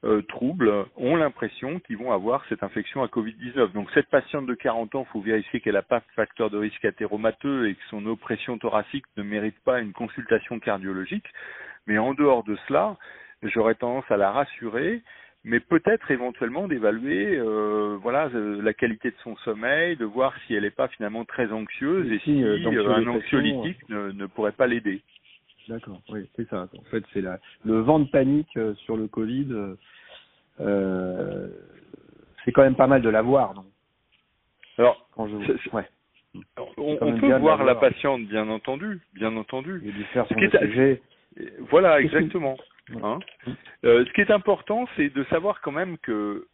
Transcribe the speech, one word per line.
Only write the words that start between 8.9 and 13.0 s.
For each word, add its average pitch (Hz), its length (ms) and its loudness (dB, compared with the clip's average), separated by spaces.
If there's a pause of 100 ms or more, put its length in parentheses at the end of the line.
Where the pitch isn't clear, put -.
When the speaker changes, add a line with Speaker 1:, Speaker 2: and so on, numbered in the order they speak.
Speaker 1:
ne 101 40 -8
mérite 104 400 -6
pas 127 180 0
une 104 120 -8
consultation 117 680 -4
cardiologique. 95 680 -6 (600)
Mais 107 120 2
en 127 160 0
dehors 135 300 4
de 104 120 -6 (100)
cela, 185 300 0 (460)